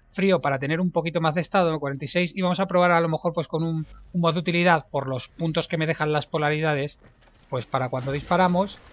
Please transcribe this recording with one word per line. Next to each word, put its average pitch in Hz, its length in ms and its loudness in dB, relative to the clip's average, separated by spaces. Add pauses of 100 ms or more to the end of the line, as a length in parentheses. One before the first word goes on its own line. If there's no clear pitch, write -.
frío 190 300 2
para 135 180 0
tener 143 220 -2
un 180 120 0
poquito 165 280 -2
más 160 160 0
de 180 60 0
estado, 165 360 0
cuarenta 139 280 -6
y - 20 -8
seis, 175 260 -2
y 190 80 -6
vamos 180 200 0
a 185 60 0
probar 180 240 4
a 170 100 4
lo 165 80 0
mejor 160 240 -2
pues 160 160 -4
con 160 140 -2
un, 160 220 -4 (280)
un 175 80 0
mod 165 120 4
de 175 60 -2
utilidad 170 500 2
por 135 200 -4
los 127 180 -6
puntos 160 400 -4
que 170 100 -4
me 160 80 0
dejan 151 280 0
las 147 120 0
polaridades, 151 720 -2 (500)
pues 127 160 -4
para 127 240 -2
cuando 131 240 -4
disparamos 180 680 0 (140)